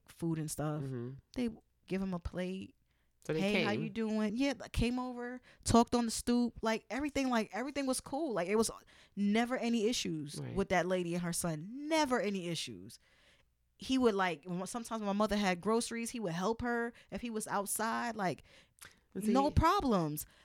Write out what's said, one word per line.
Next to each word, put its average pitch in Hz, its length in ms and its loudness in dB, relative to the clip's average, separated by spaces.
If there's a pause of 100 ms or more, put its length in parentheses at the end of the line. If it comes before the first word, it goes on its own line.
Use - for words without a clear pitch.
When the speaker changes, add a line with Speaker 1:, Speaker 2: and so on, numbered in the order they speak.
Speaker 1:
food 165 320 -4
and 156 120 -4
stuff, 151 320 -4
Speaker 2:
Mm-hmm. 127 260 -6 (260)
Speaker 1:
they 247 140 -2 (400)
give 190 120 -2
him 190 140 -4
a 175 60 -2
plate. 185 540 -8 (520)
Speaker 2:
So - 60 -2
they 160 80 0
Speaker 1:
"Hey, 196 140 4
Speaker 2:
came. 175 120 4
Speaker 1:
how 202 60 0
you 220 160 -2
doing?" 214 480 -2
Yeah, 277 220 2
like, - 140 -14
came 240 260 2
over, 247 420 -8 (240)
talked 233 300 6
on 240 100 4
the 226 60 0
stoop, 240 500 2
like, 220 300 0
everything, 269 400 0
like, 226 240 2
everything 269 320 -4
was 254 140 0
cool. 277 340 -4
Like, 175 140 0
it 208 80 4
was 226 140 4 (460)
never 220 400 2
any 233 300 2
issues 160 520 -2
Speaker 2:
Right. 131 160 -6
Speaker 1:
with 190 160 0
that 180 160 4
lady 180 280 0
and 175 80 -2
her 170 100 -2
son. 165 400 -2
Never 294 480 0
any 190 280 -2
issues. 113 500 -8 (800)
He 254 180 -2
would, 233 180 6
like, 185 280 0
w-, 185 240 -6
sometimes 226 340 -6
when 208 60 -4
my 196 80 0
mother 208 220 2
had 185 260 2
groceries, 233 480 -2
he 240 100 -8
would 175 140 -2
help 202 260 -2
her 240 320 -2 (180)
if 202 120 -8
he 240 80 -6
was 214 160 -6
outside, 226 680 -2
like, 185 300 -2 (680)
Speaker 2:
And 196 140 -4
Speaker 1:
no 254 200 8
Speaker 2:
see 285 60 -2
Speaker 1:
problems. 240 720 4 (180)